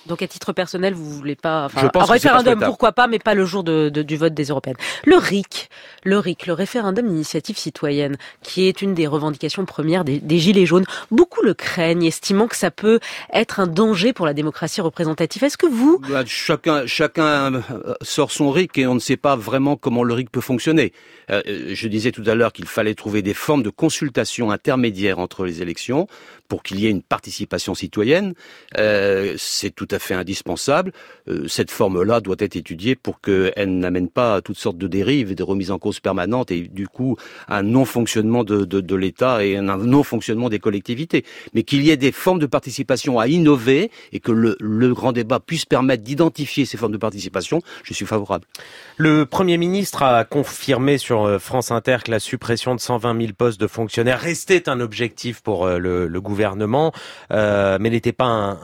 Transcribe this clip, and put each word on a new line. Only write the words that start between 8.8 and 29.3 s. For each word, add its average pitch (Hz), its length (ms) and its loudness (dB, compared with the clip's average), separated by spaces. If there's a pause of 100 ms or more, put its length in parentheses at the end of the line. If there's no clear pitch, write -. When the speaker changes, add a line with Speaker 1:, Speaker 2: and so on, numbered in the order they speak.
Speaker 1:
une 196 140 -2
des 165 120 0
revendications 151 600 -4
premières 160 400 -2
des, 139 140 -2
des 156 180 2
Gilets 185 260 6
jaunes. 175 220 4 (240)
Beaucoup 349 320 4
le 220 100 4
craignent, 170 520 0
estimant 196 440 2
que - 80 -8
ça 180 140 0
peut 220 280 4 (320)
être - 300 0
un 190 60 2
danger 208 480 2
pour 180 100 -4
la 147 80 2
démocratie 151 480 -4
représentative. 160 640 -2
Est-ce 294 140 0
que 370 80 4
vous 277 420 4
Speaker 2:
Bah, 135 160 0
chacun, 147 600 0
chacun, 147 720 0
euh, 123 40 -2 (400)
sort - 300 -2
son 143 200 0
ric 165 280 0
et 131 80 4
on 127 80 2
ne 120 60 0
sait 131 180 0
pas 139 180 2
vraiment 135 400 0
comment 120 260 0
le 120 120 0
ric 123 160 -4
peut 127 100 -4
fonctionner. 131 540 2 (360)
Euh, 101 120 0 (320)
je 110 140 -6
disais 110 220 0
tout 113 140 -8
à 110 100 2
l'heure 113 200 2
qu'il - 100 -14
fallait 107 300 -2
trouver 107 260 -4
des 98 140 0
formes 147 280 0
de 107 60 -2
consultation 120 840 -2
intermédiaire 101 680 0
entre 90 260 -6
les 85 160 -6
élections 120 460 -4 (420)
pour 90 140 -6
qu'il 95 180 -6
y 107 60 0
ait 110 40 2
une 95 120 -2
participation - 720 -6
citoyenne. 143 580 0 (460)
Euh, 98 580 0